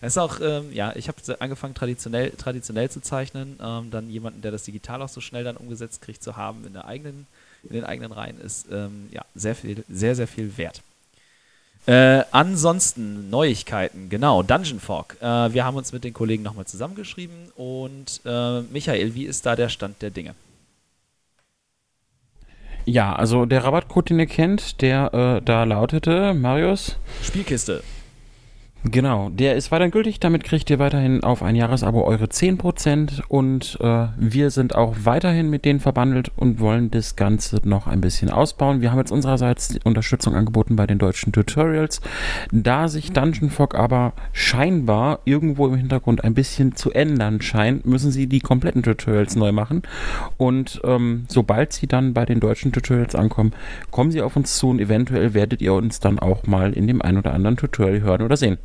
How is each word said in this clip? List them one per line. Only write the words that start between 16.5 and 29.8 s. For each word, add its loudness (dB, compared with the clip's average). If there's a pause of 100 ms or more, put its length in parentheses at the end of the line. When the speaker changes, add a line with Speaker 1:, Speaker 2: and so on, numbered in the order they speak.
Speaker 1:
zusammengeschrieben -14
und, -12
äh, -4
Michael, -4
wie -8
ist -8
da 0
der -2
Stand -10
der -8
Dinge? -12 (2500)
Speaker 2:
Ja, 0
also 2
der 2
Rabattcode, 0
den 2
ihr 2
kennt, -2
der, 2
äh, 2
da 2
lautete, 2
Marius? 0 (240)
Speaker 1:
Spielkiste. -4 (1040)
Speaker 2:
Genau, 0
der 0
ist -2
weiterhin 2